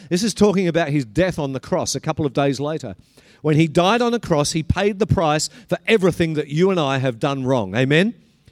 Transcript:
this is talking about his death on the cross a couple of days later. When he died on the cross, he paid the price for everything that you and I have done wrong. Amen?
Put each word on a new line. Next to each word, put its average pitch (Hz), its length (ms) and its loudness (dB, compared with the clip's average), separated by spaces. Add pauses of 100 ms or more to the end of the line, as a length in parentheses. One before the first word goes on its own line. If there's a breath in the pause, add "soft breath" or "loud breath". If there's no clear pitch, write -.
(100 loud breath)
this 180 140 0
is 220 100 -2
talking 196 320 2
about 165 220 0
his 143 160 0
death 160 340 0
on 139 140 -4
the 131 80 -6
cross 147 340 -4
a 139 60 -6
couple 156 260 -4
of 120 80 -6
days 143 240 0
later. 143 380 -8 (460 soft breath)
When 151 140 2
he 160 120 4
died 185 340 2
on 240 100 0
the 233 80 -2
cross, - 320 0
he 160 100 -2
paid 196 360 -2
the 214 80 0
price 156 420 0 (200 loud breath)
for 175 180 -2
everything 180 480 2
that 147 140 -4
you 175 220 2
and 180 100 0
I 135 180 0
have 127 220 -2
done 139 240 -2
wrong. 117 320 0
Amen? 151 380 2 (380 soft breath)